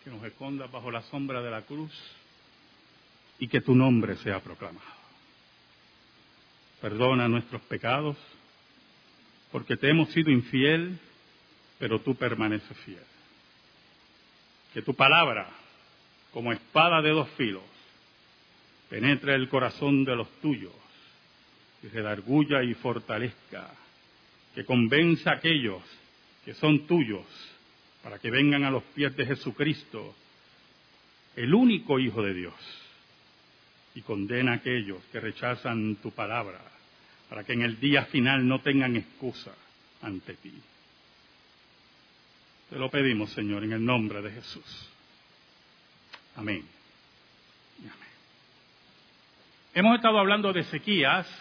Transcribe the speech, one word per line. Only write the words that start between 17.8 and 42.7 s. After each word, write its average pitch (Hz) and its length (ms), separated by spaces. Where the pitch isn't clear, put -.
penetre 135 460
el 127 140
corazón 135 540
de 131 120
los 113 140
tuyos 113 320
y 120 60
redarguya 113 760
y 120 100
fortalezca, 113 1000
que 101 120
convenza 143 680
a 139 40
aquellos 123 460
que 120 80
son 151 320
tuyos 113 400
para 101 160
que 117 100
vengan 143 360
a 139 40
los 127 140
pies 139 320
de 135 100
Jesucristo, 120 920
el 120 200
único 214 420
Hijo 117 240
de 98 140
Dios, 90 180
y 117 60
condena 117 500
a 120 40
aquellos 110 460
que 117 80
rechazan 113 760
tu 107 160
palabra, 104 500
para 107 140
que 127 100
en 120 100
el 113 160
día 139 260
final 131 420
no 131 120
tengan 135 360
excusa - 600
ante 95 320
ti. - 180
Te - 80